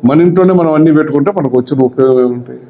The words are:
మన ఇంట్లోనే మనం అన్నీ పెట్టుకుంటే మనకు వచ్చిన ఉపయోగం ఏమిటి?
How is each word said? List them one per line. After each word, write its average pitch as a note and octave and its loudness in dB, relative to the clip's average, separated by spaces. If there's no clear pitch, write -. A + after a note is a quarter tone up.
మన D3 2
ఇంట్లోనే F#3 2
మనం E3 0
అన్నీ D#3 2
పెట్టుకుంటే D3+ -2
మనకు C3 -4
వచ్చిన C3 -4
ఉపయోగం C3 0
ఏమిటి? B2 -10